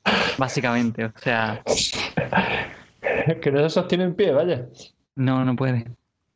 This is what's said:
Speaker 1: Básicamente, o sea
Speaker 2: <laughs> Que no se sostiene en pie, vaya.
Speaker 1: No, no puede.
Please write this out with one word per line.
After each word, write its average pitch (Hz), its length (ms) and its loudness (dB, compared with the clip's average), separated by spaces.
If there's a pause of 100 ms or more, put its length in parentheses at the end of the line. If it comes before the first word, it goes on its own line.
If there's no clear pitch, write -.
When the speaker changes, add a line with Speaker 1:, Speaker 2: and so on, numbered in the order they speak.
(380)
Speaker 1:
Básicamente, 120 680 0
o 110 120 -6
sea 110 480 0
Speaker 2:
<laughs> - 1800 -2
Que 147 100 0
no 139 100 4
se 156 80 4
sostiene 175 360 0
en 175 100 0
pie, 185 160 4
vaya. 139 360 2 (480)
Speaker 1:
No, 131 300 2
no 127 100 0
puede. 123 300 0 (500)